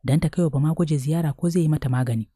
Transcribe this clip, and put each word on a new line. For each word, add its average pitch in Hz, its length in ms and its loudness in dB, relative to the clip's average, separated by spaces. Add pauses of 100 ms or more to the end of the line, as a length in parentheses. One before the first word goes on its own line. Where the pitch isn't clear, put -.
dan 147 160 2
ta 160 80 0
kai 180 160 -2
wa 156 60 2
Bamagwaje 156 480 0
ziyara 151 380 -2
ko 175 120 -2
zai 170 140 0
yi 156 60 2
mata 151 200 0
magani. 120 480 -2